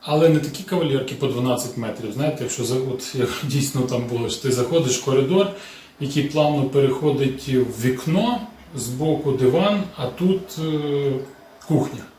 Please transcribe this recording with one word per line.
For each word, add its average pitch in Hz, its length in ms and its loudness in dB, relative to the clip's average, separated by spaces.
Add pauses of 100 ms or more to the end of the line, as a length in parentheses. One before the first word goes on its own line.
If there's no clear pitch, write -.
але 156 280 4
не 151 100 6
такі - 240 -8
кавалерки 143 520 -2
по 135 120 -2
дванадцять 123 500 -2
метрів, 110 360 -6
знаєте, 151 300 -2
якщо - 200 -4
за-, 120 120 0
от, 131 400 -4
<laughs> 131 40 -4
як 117 100 2 (140)
дійсно 135 380 0
там 120 280 0
було, 117 200 -2
що - 120 -8
ти 131 100 0
заходиш 127 460 2
в - 80 -6
коридор, 139 420 4 (520)
який 143 240 0
плавно 147 400 2
переходить 135 840 2
в 123 380 0
вікно, 196 560 0 (340)
збоку 135 560 -2
диван, 170 520 2 (120)
а 127 120 -6
тут, 185 340 2 (180)
е, 147 520 0 (560)
кухня. - 340 0 (180)